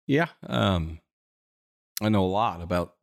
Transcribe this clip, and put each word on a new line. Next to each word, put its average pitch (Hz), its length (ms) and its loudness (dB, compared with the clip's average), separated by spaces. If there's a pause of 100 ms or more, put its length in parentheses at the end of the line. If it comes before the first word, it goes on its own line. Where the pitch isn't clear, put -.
Yeah. 156 200 2 (200)
Um, 92 520 0 (1000)
I 107 60 0
know 104 160 4
a 92 40 2
lot 95 340 -2
about 87 420 -4